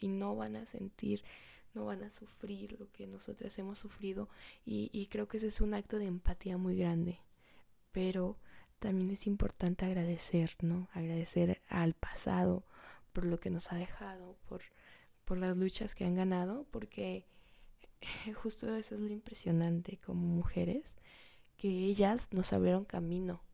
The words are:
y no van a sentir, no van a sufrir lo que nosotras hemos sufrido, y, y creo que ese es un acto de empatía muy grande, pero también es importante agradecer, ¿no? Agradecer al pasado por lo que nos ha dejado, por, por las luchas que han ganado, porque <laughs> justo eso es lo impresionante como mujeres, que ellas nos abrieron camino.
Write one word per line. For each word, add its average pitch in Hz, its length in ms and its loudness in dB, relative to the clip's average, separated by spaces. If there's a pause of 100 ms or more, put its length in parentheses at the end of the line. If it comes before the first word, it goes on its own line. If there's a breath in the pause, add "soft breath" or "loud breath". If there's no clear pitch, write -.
y 196 80 -2
no 196 260 -2
van 214 220 -4
a 226 100 -10
sentir, 208 560 -4 (520 loud breath)
no 214 100 -6
van 202 180 -6
a 208 80 -12
sufrir 208 720 -12
lo 202 100 -16
que 196 160 -14
nosotras 202 540 -10
hemos 196 180 -8
sufrido, 202 500 -6 (380 loud breath)
y, 214 260 -2
y 202 140 -4
creo 208 220 -4
que - 80 -6
ese 214 100 -2
es 208 140 -2
un 214 140 6
acto 208 260 -2
de 202 60 0
empatía 180 500 0
muy 185 200 2
grande, 170 440 2 (720 soft breath)
pero 185 440 0 (440 loud breath)
también 190 300 2
es 202 180 -2
importante 190 560 2
agradecer, 170 760 2
¿no? 175 320 0
Agradecer 170 760 2
al 170 260 4
pasado 180 720 0 (480 loud breath)
por 180 140 0
lo 170 120 2
que 190 120 -4
nos 175 200 -4
ha 175 60 -2
dejado, 185 600 -8 (120)
por, 185 140 -8 (600 loud breath)
por 185 140 4
las 185 180 4
luchas 190 380 0
que 196 100 -2
han 180 120 4
ganado, 185 560 2
porque 196 540 -6 (720 soft breath)
<laughs> - 420 -8
justo 220 320 -4
eso 214 220 -6
es 208 40 -6
lo 208 120 -2
impresionante 170 840 0
como 175 280 -2
mujeres, 175 580 2 (720 loud breath)
que 202 120 -2
ellas 196 640 4
nos 185 200 2
abrieron 185 320 6
camino. 175 560 -2 (120)